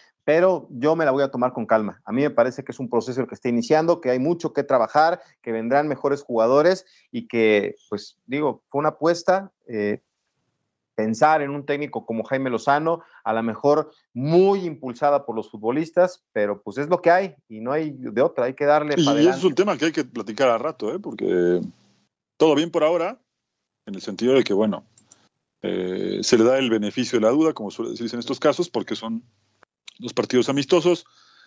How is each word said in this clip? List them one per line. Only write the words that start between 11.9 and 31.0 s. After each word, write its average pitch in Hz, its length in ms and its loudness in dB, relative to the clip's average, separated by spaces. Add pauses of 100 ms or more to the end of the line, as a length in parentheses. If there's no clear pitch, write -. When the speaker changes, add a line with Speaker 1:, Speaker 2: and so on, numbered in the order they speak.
Speaker 1:
como 113 180 -6
Jaime 135 240 -4
Lozano, 147 540 -2 (200)
a 110 120 -4
lo 113 80 -2
mejor 143 480 0 (240)
muy 180 500 2
impulsada 139 640 -2
por 113 80 -8
los 110 160 -8
futbolistas, 156 720 -2 (100)
pero 104 300 -2
pues 104 160 -10
es 147 100 -4
lo 175 140 -2
que 165 80 4
hay 180 240 2 (140)
y 110 120 -16
no 123 120 -6
hay 156 180 -4
de 127 320 -4
otra, 143 240 0
hay 131 80 -6
que 147 100 -6
darle 147 320 2
Speaker 2:
Y, 165 80 2
Speaker 1:
para 143 140 2
Speaker 2:
y 151 40 4
ese 180 80 6
es 180 60 0
Speaker 1:
adelante. 185 100 0
Speaker 2:
un 147 80 0
tema 190 220 2
que 147 100 -4
hay 160 60 0
que 151 120 -2
platicar 113 440 -2
a 117 80 4
rato, 127 380 -6
¿eh? 190 60 -6
Porque 92 600 0 (800)
todo 156 160 4
bien 160 160 0
por 151 140 0
ahora, 175 340 -2 (680)
en 98 100 -12
el 90 40 -14
sentido 113 340 0
de 127 100 4
que, 101 100 -2
bueno, 101 300 0 (800)
eh, 95 600 -4
se 113 160 4
le 110 60 6
da 131 140 4
el 127 120 0
beneficio 113 480 -2
de 107 80 2
la 117 60 4
duda, 156 200 2
como 104 180 -10
suele 117 200 -8
decirse 117 260 -8
en 120 40 -6
estos 127 200 -6
casos, 156 300 0
porque 110 240 -6
son 113 280 -8 (760)
dos - 140 -12
partidos - 360 0
amistosos, 160 580 0 (400)